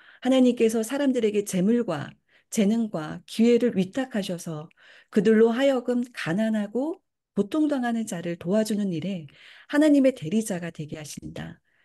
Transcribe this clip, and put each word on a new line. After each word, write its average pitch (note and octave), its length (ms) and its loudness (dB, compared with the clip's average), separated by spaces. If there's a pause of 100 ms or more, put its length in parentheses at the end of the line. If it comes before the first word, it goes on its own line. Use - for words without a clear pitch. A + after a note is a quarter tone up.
(220)
하나님께서 B3 640 4
사람들에게 A3+ 640 0
재물과 F#3+ 640 -2 (400)
재능과 G3 800 -2
기회를 A#3 500 2
위탁하셔서 F#3 920 -4 (420)
그들로 A3 380 6
하여금 B3 540 0 (100)
가난하고 A3 880 -2 (340)
고통당하는 A#3+ 720 0
자를 E3+ 300 -6
도와주는 G#3 560 -2
일에 E3 360 -6 (420)
하나님의 C#4+ 460 4
대리자가 F3+ 560 -4
되게 D#3 260 -12
하신다. D#3+ 640 -14 (240)